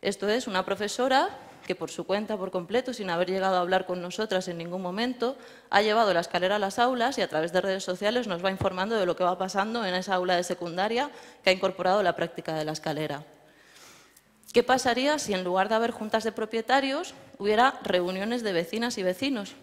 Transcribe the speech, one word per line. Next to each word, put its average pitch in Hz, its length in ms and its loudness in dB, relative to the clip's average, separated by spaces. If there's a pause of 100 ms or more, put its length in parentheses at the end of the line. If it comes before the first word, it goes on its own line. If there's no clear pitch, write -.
Esto 196 300 -2
es, 240 160 0
una 190 180 -2
profesora 247 640 2 (380)
que 180 80 -2
por 160 160 -8
su - 160 -8
cuenta, 208 300 -2
por 185 140 -6
completo, 208 440 -2
sin 196 160 -4
haber 175 180 2
llegado 190 280 2
a 180 40 4
hablar 185 260 2
con 180 140 -4
nosotras 185 480 -2
en 170 100 -6
ningún 175 220 -6
momento, 233 560 -2 (340)
ha 202 120 6
llevado 214 320 4
la 170 60 6
escalera 180 360 0
a - 40 2
las 196 180 -2
aulas 247 400 2
y 214 40 2
a 170 60 0
través 160 240 0
de 180 80 4
redes 190 240 0
sociales 208 420 0
nos 180 180 -4
va 190 60 2
informando 190 460 -2
de 196 100 2
lo 175 100 0
que - 80 0
va 180 120 2
pasando 208 480 -2
en 185 100 -2
esa 185 200 0
aula 185 220 2
de 180 80 2
secundaria 190 680 -2 (320)
que 190 80 4
ha - 20 8
incorporado 185 500 2
la 175 140 2
práctica 170 380 -4
de 156 100 -2
la 156 80 -4
escalera. 151 520 -4 (1300)
¿Qué 240 100 4
pasaría 254 560 2
si 208 160 -2
en 185 100 -2
lugar 185 240 2
de 226 60 2
haber 233 160 2
juntas 220 340 -4
de 220 80 -2
propietarios 262 840 -2 (240)
hubiera 214 440 4
reuniones 185 600 0
de 208 100 -2
vecinas 214 440 -2
y 202 60 -4
vecinos 202 600 -2